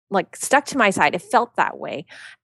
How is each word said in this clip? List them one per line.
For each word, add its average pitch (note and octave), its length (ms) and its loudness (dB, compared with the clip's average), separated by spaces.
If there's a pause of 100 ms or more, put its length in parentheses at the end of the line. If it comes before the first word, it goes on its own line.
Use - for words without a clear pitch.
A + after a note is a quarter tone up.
like, - 280 -4
stuck C#4+ 300 2
to C#4+ 100 -6
my G#3+ 120 4
side. - 260 2
It F3 60 -4
felt - 360 0
that - 200 -2
way. - 280 -10 (380)